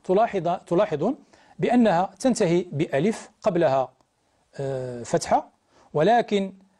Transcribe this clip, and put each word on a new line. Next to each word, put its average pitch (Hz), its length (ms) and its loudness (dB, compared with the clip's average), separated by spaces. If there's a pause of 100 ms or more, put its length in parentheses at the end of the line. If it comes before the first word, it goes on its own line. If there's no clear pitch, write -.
تلاحظ، 190 440 0 (180)
تلاحظون 180 500 -2 (420)
بأنها 202 600 2
تنتهي 190 540 0
بألف 156 580 -2 (120)
قبلها، 151 500 0 (640)
آه، 127 480 -8
فتحة، 208 480 -2 (440)
ولكن 196 600 0 (240)